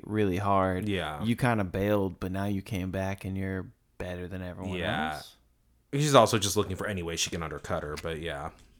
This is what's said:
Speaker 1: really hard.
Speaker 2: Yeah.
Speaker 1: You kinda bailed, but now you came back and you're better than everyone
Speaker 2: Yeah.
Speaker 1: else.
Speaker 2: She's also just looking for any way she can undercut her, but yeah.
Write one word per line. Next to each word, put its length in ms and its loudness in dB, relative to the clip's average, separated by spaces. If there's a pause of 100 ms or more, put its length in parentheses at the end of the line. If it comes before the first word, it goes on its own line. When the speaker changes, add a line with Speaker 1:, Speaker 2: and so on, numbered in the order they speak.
Speaker 1:
really 320 2
hard. 500 2
Speaker 2:
Yeah. 360 -2
Speaker 1:
You 120 2
kinda 300 2
bailed, 560 0
but 100 -4
now 140 -2
you 160 -2
came 300 -4
back 340 -4
and 100 -4
you're 300 -4 (320)
better 300 -8
than 160 -8
everyone 340 -6
Speaker 2:
Yeah. 380 -2
Speaker 1:
else. 200 -14 (560)
Speaker 2:
She's 240 4
also 220 8
just 180 2
looking 220 0
for 100 -4
any 160 -2
way 140 -4
she 140 -2
can 120 -4
undercut 400 -4
her, 180 -6
but 200 -4
yeah. 300 -6 (280)